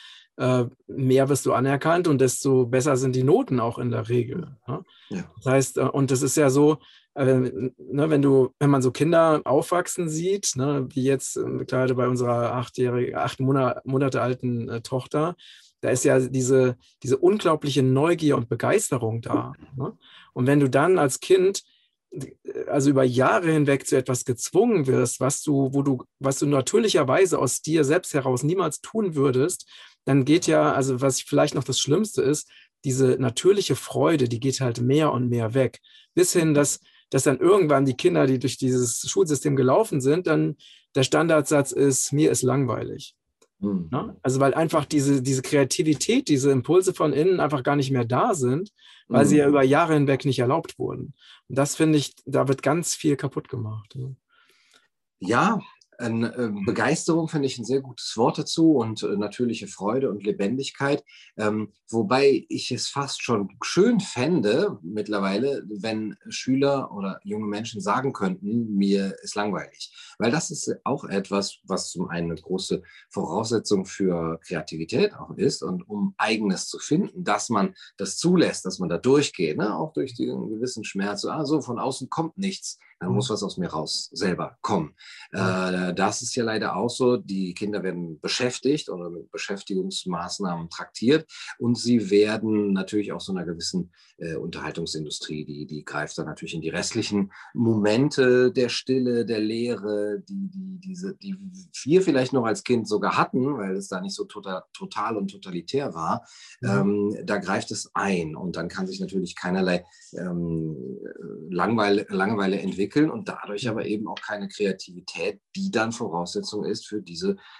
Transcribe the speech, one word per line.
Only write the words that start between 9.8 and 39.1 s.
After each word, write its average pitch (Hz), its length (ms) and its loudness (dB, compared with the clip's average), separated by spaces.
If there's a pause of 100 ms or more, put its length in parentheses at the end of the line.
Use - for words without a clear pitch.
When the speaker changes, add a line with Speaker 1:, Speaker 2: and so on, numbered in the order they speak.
Speaker 1:
sieht, 180 460 -2
ne, 135 380 -2
wie 131 100 -2
jetzt, 135 340 0
äh, 127 280 -4
gerade 127 300 0
bei 123 140 2
unserer 120 440 0
achtjährigen, 123 640 -2
acht - 240 -2
Mona-, 131 460 2
Monate 131 360 0
alten, 120 480 -2
äh, 117 120 -6
Tochter, 151 540 -4 (460)
da - 80 -2
ist 127 140 0
ja 131 160 6
diese, 127 580 2 (260)
diese 123 140 2
unglaubliche 156 680 2
Neugier 147 520 4
und 123 140 -2
Begeisterung 117 720 0
da, 123 320 -4 (240)
ne? 156 200 -8 (360)
Und 127 140 0
wenn 143 120 6
du 139 100 4
dann 156 300 4
als 139 200 0
Kind, 190 440 2 (480)
äh, - 200 -12 (360)
also 143 220 2
über 131 140 6
Jahre 151 480 4
hinweg 143 360 2
zu 139 100 2
etwas 127 280 0
gezwungen 175 640 2
wirst, 123 320 2
was 131 220 0
du, 139 320 2
wo 139 80 2
du, 135 220 0 (160)
was 135 200 -2
du 151 80 0
natürlicherweise 160 920 4
aus - 220 -2
dir 156 220 2
selbst 156 300 0
heraus 131 300 0
niemals 165 380 -2
tun 196 340 -2
würdest, 139 520 0 (380)
dann 135 200 4
geht 160 220 4
ja, 151 260 4
also 131 280 0
was 135 200 2
vielleicht 147 340 2
noch 131 80 0
das 131 160 -4
Schlimmste 190 420 0
ist, 151 280 0 (340)
diese 131 360 2
natürliche 156 560 2
Freude, 143 540 2
die 117 100 -4
geht 131 220 -2
halt 123 200 -2
mehr 143 300 4
und 123 180 0
mehr 117 240 0
weg. 131 260 0 (360)
Bis 180 180 4
hin, 160 200 4
dass, 143 260 2 (300)
dass 135 140 2
dann 135 160 4
irgendwann 156 460 6
die 131 100 2
Kinder, 165 300 4
die 131 140 2
durch 127 180 -4
dieses 127 500 0
Schulsystem 151 480 2